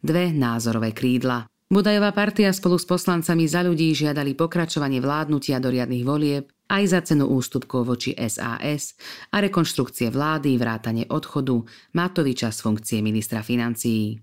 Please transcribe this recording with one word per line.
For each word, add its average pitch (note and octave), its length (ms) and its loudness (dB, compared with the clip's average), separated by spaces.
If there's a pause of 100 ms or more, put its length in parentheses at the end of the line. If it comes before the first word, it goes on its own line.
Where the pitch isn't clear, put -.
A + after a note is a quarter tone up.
dve E3+ 320 2
názorové A#2 560 0
krídla. B2 560 0 (240)
Budajová G3+ 400 4
partia G#3 400 2
spolu F3+ 320 2
s - 80 -10
poslancami E3+ 560 2
Za E3+ 160 0
ľudí E3 320 2
žiadali C#3+ 400 0
pokračovanie D#3+ 640 0
vládnutia C#3+ 640 0
do C3 80 0
riadnych B2 320 -2
volieb C#3+ 480 0 (160)
aj G3 240 2
za F3+ 100 4 (140)
cenu C#3 160 4
ústupkov B2+ 560 -2
voči B2 320 -2
S - 240 -4
A A#2 160 -6
S - 400 -6 (320)
a - 80 0
rekonštrukcie E3 720 0
vlády C#3+ 480 0
vrátane A2+ 480 -2
odchodu C3+ 560 -2 (320)
Matoviča D#3+ 560 0
z - 80 -8
funkcie A2 480 -2
ministra G#2+ 400 -2
financií. A2+ 760 -2